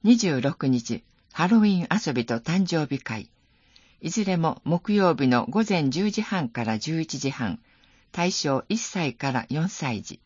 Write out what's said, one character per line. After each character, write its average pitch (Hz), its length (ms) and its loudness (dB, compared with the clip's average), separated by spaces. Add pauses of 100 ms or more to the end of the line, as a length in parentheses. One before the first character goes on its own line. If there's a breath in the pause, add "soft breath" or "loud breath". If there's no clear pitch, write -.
二 233 140 8
十 170 240 2
六 135 280 0
日、 120 360 -2 (280)
ハ 170 160 0
ロ 226 100 6
ウ - 40 8
ィ 196 200 4
ン - 80 -6
遊 185 220 0
び 120 140 0
と 117 140 -2
誕 180 260 0
生 160 200 0
日 139 160 -4
会。 - 280 -10 (680 soft breath)
い 165 100 -6
ず 208 140 -2
れ 185 120 0
も 160 280 0
木 175 280 0
曜 190 220 4
日 135 140 2
の 123 180 2
午 220 200 0
前 165 220 0
十 180 220 0
時 208 100 -4
半 185 280 -4
か 117 160 -4
ら 110 140 -2
十 160 220 -4
一 143 180 -6
時 135 120 -4
半。 113 300 -6 (520 soft breath)
対 175 200 -2
象、 135 360 -2
一 220 100 -2
歳 156 360 -4
か 135 180 -4
ら 127 160 -4
四 156 200 -2
歳 123 340 -6
児。 - 240 -16